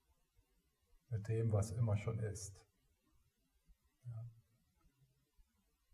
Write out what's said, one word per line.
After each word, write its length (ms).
mit 180
dem, 240
was 200
immer 240
schon 240
ist. 460
Ja. 240